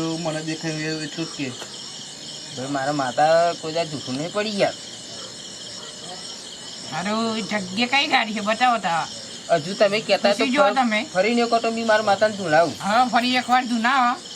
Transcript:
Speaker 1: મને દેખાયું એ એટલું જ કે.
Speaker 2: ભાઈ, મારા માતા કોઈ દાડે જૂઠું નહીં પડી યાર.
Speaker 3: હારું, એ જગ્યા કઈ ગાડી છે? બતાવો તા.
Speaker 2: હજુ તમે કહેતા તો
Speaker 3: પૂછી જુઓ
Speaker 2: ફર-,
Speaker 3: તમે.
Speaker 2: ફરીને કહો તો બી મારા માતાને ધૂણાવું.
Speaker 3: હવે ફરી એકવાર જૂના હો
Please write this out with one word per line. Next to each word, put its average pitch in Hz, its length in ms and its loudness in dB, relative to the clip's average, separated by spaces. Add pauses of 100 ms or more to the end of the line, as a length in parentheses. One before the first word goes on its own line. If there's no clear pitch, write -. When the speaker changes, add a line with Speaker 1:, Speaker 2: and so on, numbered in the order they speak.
(180)
Speaker 1:
મને 156 240 -4
દેખાયું 160 380 -6
એ 156 240 -4
એટલું 160 220 -6
જ 156 120 -12
કે. 135 120 -4 (1080)
Speaker 2:
ભાઈ, 131 100 -6
મારા 139 240 -2
માતા 151 680 4
કોઈ 160 120 -6
દાડે 165 160 -2
જૂઠું 131 260 -6
નહીં 160 160 -6
પડી 208 280 -2
યાર. 151 140 2 (2250)
Speaker 3:
હારું, 220 460 -2
એ 220 40 -4
જગ્યા 196 460 -2
કઈ 277 200 2
ગાડી 233 260 2
છે? 214 80 -2
બતાવો 226 360 2
તા. 170 300 0 (420)
Speaker 2:
હજુ 170 240 2
તમે 208 280 4
કહેતા 202 300 2
તો 208 60 2
Speaker 3:
પૂછી 262 140 2
જુઓ 294 120 6
Speaker 2:
ફર-, 277 120 4
Speaker 3:
તમે. 220 380 2
Speaker 2:
ફરીને 233 320 4
કહો 233 140 2
તો 233 120 0
બી 226 120 -2
મારા 220 200 4
માતાને 208 320 4
ધૂણાવું. 160 440 4
Speaker 3:
હવે 226 300 4
ફરી 247 260 2
એકવાર 254 300 2
જૂના 240 320 2
હો 247 200 4 (180)